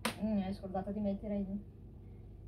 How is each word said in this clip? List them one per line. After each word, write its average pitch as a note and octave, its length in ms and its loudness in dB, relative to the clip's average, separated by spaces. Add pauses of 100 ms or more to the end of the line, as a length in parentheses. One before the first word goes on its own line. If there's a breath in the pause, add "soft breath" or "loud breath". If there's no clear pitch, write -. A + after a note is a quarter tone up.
(220)
mm, G#3+ 140 6
mi G3 80 6
è F#3+ 100 2
scordata F#3+ 380 -2
di G3 80 0
mettere G3+ 380 2
il, G3 220 0 (880 loud breath)